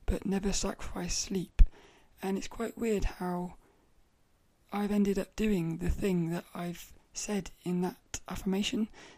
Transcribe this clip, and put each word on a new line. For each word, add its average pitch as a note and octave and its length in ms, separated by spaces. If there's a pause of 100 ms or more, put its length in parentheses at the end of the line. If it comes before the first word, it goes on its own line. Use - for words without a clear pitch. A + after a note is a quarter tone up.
but - 200
never G3 280
sacrifice - 640
sleep." - 460 (600)
And G3 160
it's - 100
quite - 300
weird G#3+ 280
how F3+ 500 (1160)
I've G3+ 200
ended G3+ 280
up - 160
doing F3 420
the F3 120
thing F3+ 400
that E3+ 160 (100)
I've F3 380 (200)
said - 380 (120)
in F3+ 180
that - 460
affirmation. G3+ 600 (300)